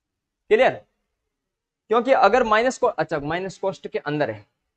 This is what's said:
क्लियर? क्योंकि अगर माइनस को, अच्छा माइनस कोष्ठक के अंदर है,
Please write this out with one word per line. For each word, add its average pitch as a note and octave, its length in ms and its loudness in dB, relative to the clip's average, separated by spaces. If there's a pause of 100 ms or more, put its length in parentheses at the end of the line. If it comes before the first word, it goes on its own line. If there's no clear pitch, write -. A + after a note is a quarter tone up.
(520)
क्लियर? G#3+ 300 4 (1080)
क्योंकि A#3+ 220 0
अगर A#3+ 320 4
माइनस A3+ 320 0
को, B3 100 0
अच्छा D#3+ 320 -4
माइनस F3 380 -6
कोष्ठक F#3+ 340 -8
के G#3+ 100 -6
अंदर D3 300 -4
है, G#2 140 -16 (320)